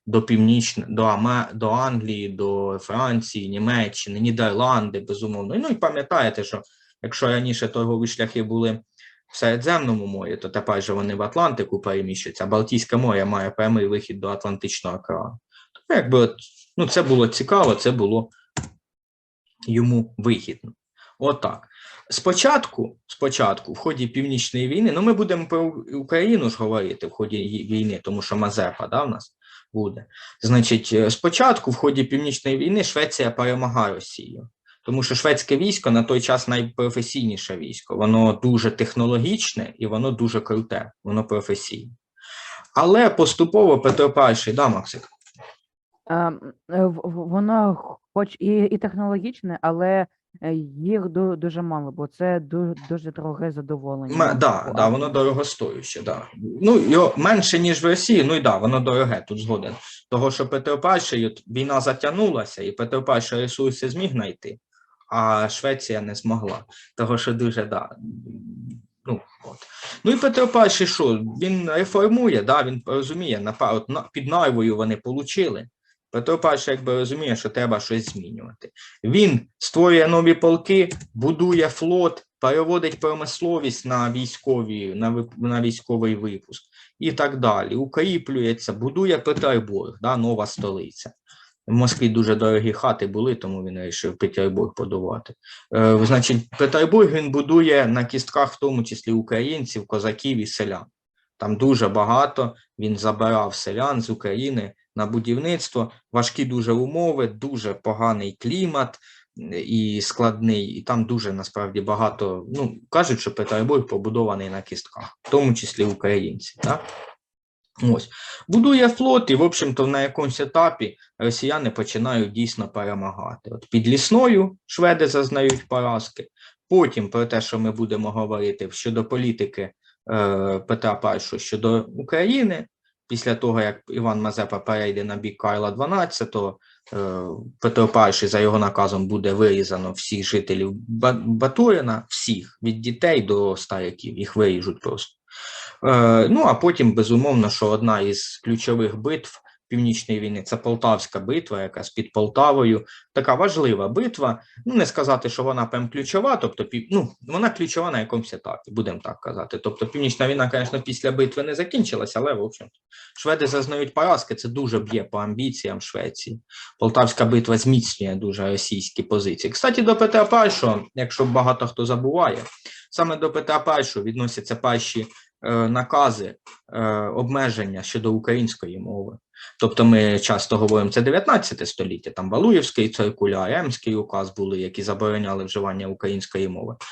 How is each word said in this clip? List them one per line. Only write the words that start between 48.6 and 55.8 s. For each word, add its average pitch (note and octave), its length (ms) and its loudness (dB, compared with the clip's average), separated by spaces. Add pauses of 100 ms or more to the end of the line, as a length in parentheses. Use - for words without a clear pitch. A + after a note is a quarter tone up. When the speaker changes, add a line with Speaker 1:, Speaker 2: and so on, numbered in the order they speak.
Speaker 2:
технологічне, G3+ 840 -4
але, F3+ 440 2 (360)
е, D#3+ 120 -4 (280)
їх G3+ 180 0
ду-, F#3 360 -2
дуже E3+ 260 -6
мало, D3+ 300 -6
бо D3 140 -8
це F3+ 320 -2
ду-, E3 360 -4 (140)
дуже D#3+ 240 -6
дороге D#3 400 -6
задоволення. C#3 640 -8
Speaker 1:
Ма-, D#3+ 180 4
да, B2+ 340 2
Speaker 2:
Бо A#2+ 60 -6
Speaker 1:
да, A2 140 4
воно C#3 200 0
дорогостояще, C#3 920 -2